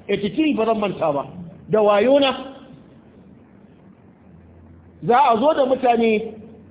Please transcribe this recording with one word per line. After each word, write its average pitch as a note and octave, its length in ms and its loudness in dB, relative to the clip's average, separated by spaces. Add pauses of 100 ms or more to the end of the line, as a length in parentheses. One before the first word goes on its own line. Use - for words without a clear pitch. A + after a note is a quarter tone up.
Eighty-three G#3 460 -2
ba A3 120 -2
zan A3 140 0
manta F3 320 -4
ba. C#3 140 -6 (420)
Da G3+ 140 0
wayona B3 720 2 (2500)
za A#3 120 4 (120)
a A3+ 80 2
zo C#4+ 160 2
da D4 120 2
mutane, A#3 680 0 (360)